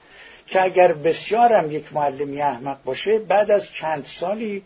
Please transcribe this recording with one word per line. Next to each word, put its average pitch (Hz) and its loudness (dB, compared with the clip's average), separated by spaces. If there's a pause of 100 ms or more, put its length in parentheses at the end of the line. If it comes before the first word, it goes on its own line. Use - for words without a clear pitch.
(460)
که 185 0
اگر 180 4
بسیارم 165 2
یک 151 -6
معلمی 143 -4
احمق 135 -4
باشه، 190 -2
بعد 202 0
از 202 2
چند 156 -6
سالی 202 -6